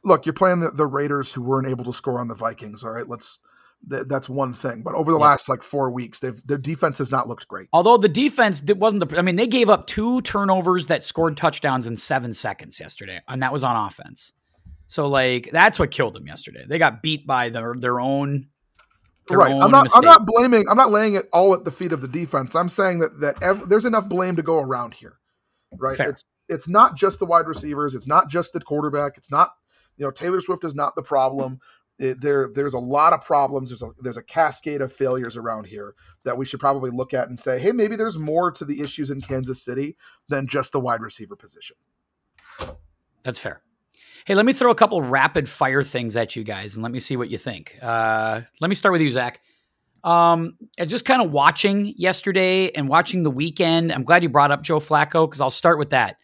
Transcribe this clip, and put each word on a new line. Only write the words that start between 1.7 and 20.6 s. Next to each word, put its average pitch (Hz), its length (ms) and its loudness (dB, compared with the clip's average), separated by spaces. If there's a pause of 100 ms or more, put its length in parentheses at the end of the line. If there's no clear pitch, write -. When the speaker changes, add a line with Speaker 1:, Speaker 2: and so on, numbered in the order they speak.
Speaker 1:
to 123 80 -8
score 123 260 -6
on 120 80 -6
the 113 80 -10
Vikings, 110 480 -10
all 113 80 -10
right? 117 160 -12
Let's, - 320 -14 (500)
th-, 135 200 -6
that's 135 180 -4
one 131 260 -4
thing. 117 300 -10
But - 120 -8
over 156 180 0
the 160 40 4
Speaker 2:
Yeah. 151 60 4
Speaker 1:
last, 147 240 4
like, 127 160 -4
four 135 280 -4
weeks, 120 280 -10
they've, 123 260 -10
their 139 120 -4
defense 143 400 -4
has 131 120 -4
not 127 200 -2
looked - 180 -14
great. 95 240 -16
Speaker 2:
Although 180 240 6
the 208 140 4
defense 220 500 0
di-, 143 140 0
wasn't 202 340 0
the, 151 100 -4
I 175 40 0
mean, 180 160 0
they 233 100 2
gave 233 220 2
up - 180 4
two 240 360 -2
turnovers 185 640 0
that 160 180 -2
scored 160 320 -2
touchdowns 135 500 -4
in 117 80 -8
seven 120 380 -6
seconds 95 480 -10
yesterday, 90 480 -16
and 131 140 -8
that 131 100 -2
was 139 100 -4
on 123 140 -2
offense. - 560 -10 (540)
So, 147 200 -4
like, 127 460 0
that's 180 260 6
what 156 100 0
killed - 260 -4
them - 120 -18
yesterday. - 400 -18
They 160 120 -4
got 123 220 2
beat 151 240 -6
by 127 220 -2
their, 117 260 -8
their 123 280 -2
own, 139 480 -4 (800)
their - 80 4
Speaker 1:
Right. 139 160 6
Speaker 2:
own 139 100 4
Speaker 1:
I'm 208 80 8
not, 269 240 8
I'm 247 80 12
not 330 160 12
Speaker 2:
mistakes. 220 180 2
Speaker 1:
blaming, 240 320 6